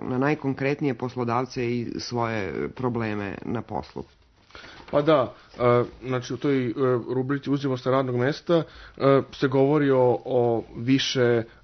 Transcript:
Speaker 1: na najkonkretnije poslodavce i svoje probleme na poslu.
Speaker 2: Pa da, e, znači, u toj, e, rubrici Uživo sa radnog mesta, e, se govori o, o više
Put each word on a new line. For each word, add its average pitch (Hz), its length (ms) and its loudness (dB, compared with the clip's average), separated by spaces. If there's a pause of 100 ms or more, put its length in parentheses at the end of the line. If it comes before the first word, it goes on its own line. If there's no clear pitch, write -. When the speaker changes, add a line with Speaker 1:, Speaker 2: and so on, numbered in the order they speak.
Speaker 1:
na 127 80 -2
najkonkretnije 139 760 0
poslodavce 123 720 -4
i 120 320 -4
svoje 110 760 -4
probleme 110 600 -4 (100)
na 110 160 -4
poslu. 65 420 -8 (880)
Speaker 2:
Pa 143 100 2
da, 143 320 2 (260)
e, 120 240 4 (240)
znači, 127 260 -4
u 120 40 -8
toj, 135 300 0
e, 110 60 -4 (400)
rubrici 131 360 -2
Uživo 135 280 0
sa 127 140 -2
radnog 131 240 0
mesta, 151 480 0 (340)
e, 135 240 4 (100)
se - 160 -2
govori 139 440 4
o, 123 340 4
o 120 380 2 (140)
više 120 680 2 (200)